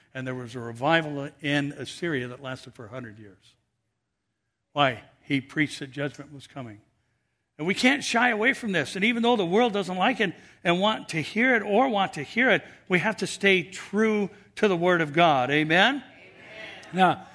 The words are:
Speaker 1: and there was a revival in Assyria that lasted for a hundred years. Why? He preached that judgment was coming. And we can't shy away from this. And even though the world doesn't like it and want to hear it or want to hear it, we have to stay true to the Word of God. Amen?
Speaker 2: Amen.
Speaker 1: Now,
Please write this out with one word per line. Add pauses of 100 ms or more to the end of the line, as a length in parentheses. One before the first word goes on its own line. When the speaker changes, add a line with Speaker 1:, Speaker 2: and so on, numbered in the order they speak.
(160)
Speaker 1:
and
there
was
a
revival (100)
in
Assyria
that
lasted
for
a
hundred
years. (1200)
Why? (180)
He
preached
that
judgment
was
coming. (800)
And
we
can't
shy
away
from
this.
And
even
though
the
world
doesn't
like
it (320)
and
want
to
hear
it
or
want
to
hear
it, (240)
we
have
to
stay
true (260)
to
the
Word
of
God.
Amen?
Speaker 2:
Amen. (920)
Speaker 1:
Now,